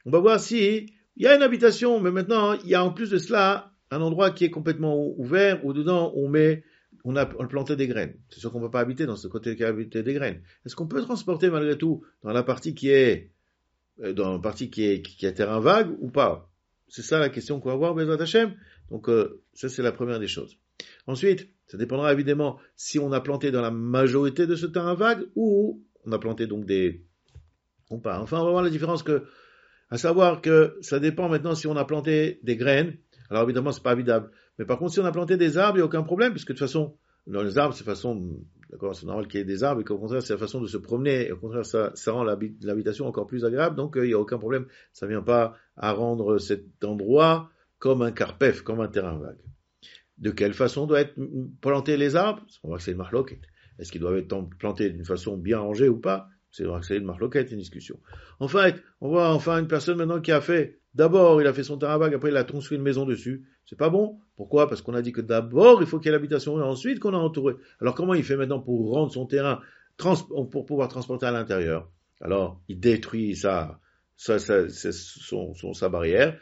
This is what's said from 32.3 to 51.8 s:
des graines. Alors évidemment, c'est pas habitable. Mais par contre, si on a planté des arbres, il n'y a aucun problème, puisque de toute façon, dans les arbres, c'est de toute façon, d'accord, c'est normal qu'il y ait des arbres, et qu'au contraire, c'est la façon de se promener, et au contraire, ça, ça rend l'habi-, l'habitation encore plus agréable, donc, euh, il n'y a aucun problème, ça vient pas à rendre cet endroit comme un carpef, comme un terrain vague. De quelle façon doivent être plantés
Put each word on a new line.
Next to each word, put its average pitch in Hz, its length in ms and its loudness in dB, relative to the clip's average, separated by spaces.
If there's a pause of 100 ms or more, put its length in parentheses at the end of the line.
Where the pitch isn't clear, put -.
des 113 140 -2
graines. 139 400 2 (320)
Alors 110 140 2
évidemment, 127 300 0
c'est - 100 -12
pas 127 80 0
habitable. 120 400 2 (280)
Mais 113 60 -8
par 123 140 -2
contre, 175 160 -4
si 196 60 2
on 185 40 0
a 170 80 0
planté 175 240 0
des 165 220 2
arbres, 202 180 2
il 180 40 6
n'y - 20 4
a - 20 4
aucun 160 180 -2
problème, 190 300 0
puisque 147 160 -10
de 139 60 -8
toute - 60 -12
façon, 143 360 -4 (300)
dans 101 160 -4
les 101 160 -2
arbres, 143 160 2
c'est 113 100 -16
de - 0 -
toute 107 100 -6
façon, 90 460 -8 (300)
d'accord, 95 260 -8
c'est 82 80 -20
normal 95 240 -8
qu'il 101 100 -8
y 101 40 -2
ait 95 40 -6
des 98 180 -4
arbres, 135 180 -2
et - 20 -8
qu'au 104 140 -6
contraire, 113 240 -6
c'est - 100 -6
la 101 60 -2
façon 110 240 -8
de 110 40 -6
se 98 120 -8
promener, 127 480 -2
et - 60 -8
au 90 40 -8
contraire, 113 300 -8
ça, 110 280 -2
ça - 180 -4
rend 120 120 -4
l'habi-, 107 380 -4
l'habitation 104 440 -4
encore 107 200 -6
plus 123 180 -6
agréable, 143 320 0
donc, 139 220 -6
euh, 123 80 2
il - 20 0
n'y 117 60 2
a 104 40 2
aucun 104 200 -4
problème, 127 280 -4 (280)
ça - 120 -10
vient 104 160 -4
pas 117 320 2 (220)
à 104 160 -2
rendre 110 460 0
cet 101 440 -6
endroit 135 680 2 (280)
comme 131 220 2
un 117 120 0
carpef, 113 500 0
comme 113 180 -6
un 107 80 -4
terrain 92 300 -4
vague. - 200 -14 (800)
De 98 140 -4
quelle 101 240 -2
façon 139 320 0
doivent 147 160 4
être 143 120 -4 (460)
plantés 139 380 0